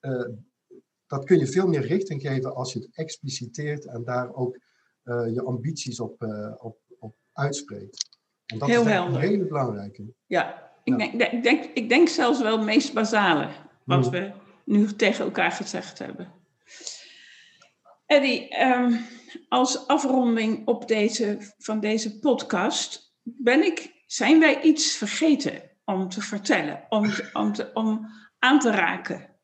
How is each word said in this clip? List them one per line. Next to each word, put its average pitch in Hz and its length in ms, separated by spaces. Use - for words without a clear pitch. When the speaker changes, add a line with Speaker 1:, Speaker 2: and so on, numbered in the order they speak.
Speaker 1:
eh, 127 240
dat 139 180
kun 180 140
je 131 80
veel 185 220
meer 139 180
richting 165 360
geven 131 320
als 127 180
je 123 60
het - 140
expliciteert 147 920
en 117 180
daar 123 300
ook, 123 240
eh, 120 320
je 127 80
ambities 127 580
op, - 220
eh, 107 360
op, 113 180
op 113 160
uitspreekt. - 840
En 113 120
dat 139 100
Speaker 2:
Heel 240 120
Speaker 1:
is 233 60
echt 214 100
Speaker 2:
helder. 180 180
Speaker 1:
een 143 140
hele 202 180
belangrijke. 107 560
Speaker 2:
Ja, - 440
ik 254 80
Speaker 1:
Ja. 247 60
Speaker 2:
denk, - 340
ik 233 100
denk, 269 220
ik 220 240
denk 294 200
zelfs 277 340
wel 220 140
het 220 100
meest 214 280
basale 208 540
wat 135 180
Speaker 1:
Hmm. 123 80
Speaker 2:
we 180 220
nu 208 280
tegen 240 320
elkaar 196 280
gezegd - 460
hebben. - 340
Eddy, 277 420
ehm, 247 440
als - 380
afronding 240 800
op 233 220
deze, 208 480
van 220 220
deze 214 380
podcast, - 1040
ben 254 440
ik, - 260
zijn 262 340
wij 311 200
iets - 360
vergeten - 680
om 190 240
te 214 120
vertellen, 196 680
om 214 220
te, - 220
om 214 200
te, - 220
om 220 320
aan 269 200
te 240 120
raken? 185 580